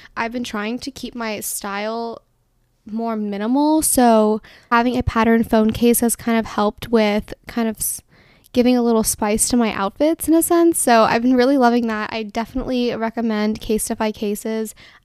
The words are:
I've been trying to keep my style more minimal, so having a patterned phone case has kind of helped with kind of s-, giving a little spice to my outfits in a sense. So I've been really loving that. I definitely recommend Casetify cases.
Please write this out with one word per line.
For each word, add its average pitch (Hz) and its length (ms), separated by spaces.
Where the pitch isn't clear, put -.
I've 226 160
been 240 120
trying 220 340
to 262 140
keep - 240
my 220 240
style 220 840
more 226 320
minimal, 240 680
so 220 580
having 240 260
a 247 60
patterned 226 440
phone 220 220
case 233 300
has 233 160
kind 233 240
of 214 80
helped 208 420
with 214 420
kind 226 240
of 214 80
s-, - 240
giving 247 220
a 247 60
little 226 220
spice 214 440
to - 80
my 226 160
outfits 294 560
in 302 60
a 330 80
sense. 339 380
So 226 240
I've 233 180
been 254 140
really 262 240
loving 240 260
that. 214 260
I 226 120
definitely 240 720
recommend 220 640
Casetify 220 540
cases. 220 580